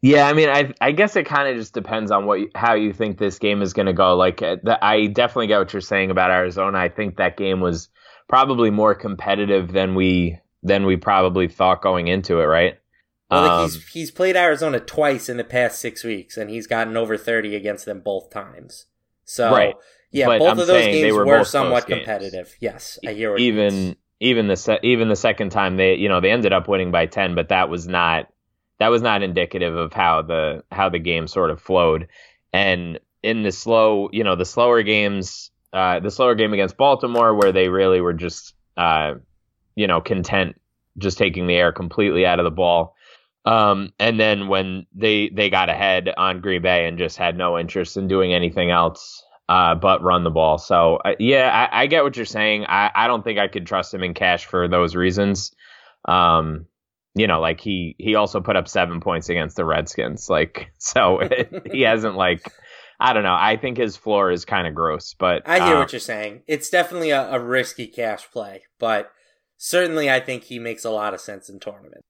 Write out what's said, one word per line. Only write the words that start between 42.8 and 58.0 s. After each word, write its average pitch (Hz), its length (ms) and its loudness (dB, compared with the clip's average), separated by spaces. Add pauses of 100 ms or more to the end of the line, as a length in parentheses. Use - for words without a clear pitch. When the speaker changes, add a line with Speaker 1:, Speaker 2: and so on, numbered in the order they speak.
Speaker 1:
Um, 104 520 2
and 110 220 0
then 104 300 0
when 95 440 -4
they, 104 360 0
they 101 200 -2
got 92 200 2
ahead 92 480 0
on 90 240 -2
Green 90 200 -2
Bay 87 240 2
and 82 120 -6
just 85 180 -4
had 87 220 -4
no 87 200 -2
interest 85 380 -6
in 95 140 -4
doing 95 240 2
anything 87 380 0
else, 85 520 -2 (240)
uh, 87 280 4
but 85 280 2
run 90 220 2
the 82 60 -2
ball. 78 260 2
So, 82 400 2
uh, - 220 -2
yeah, 127 520 2
I, 123 120 0
I - 20 2
get 151 180 2
what 127 140 -4
you're 113 80 -6
saying. 107 420 -2
I, 101 260 0
I 113 140 2
don't 117 160 -2
think 107 160 -4
I 101 80 0
could 92 200 -8
trust 95 260 -4
him 92 100 -6
in 87 120 -4
cash 90 300 0
for 87 220 -2
those 87 280 0
reasons. 95 580 0 (520)
Um, 82 600 2 (520)
you 107 100 2
know, 82 120 2
like, 82 220 -2
he, 90 360 -6
he 107 180 -2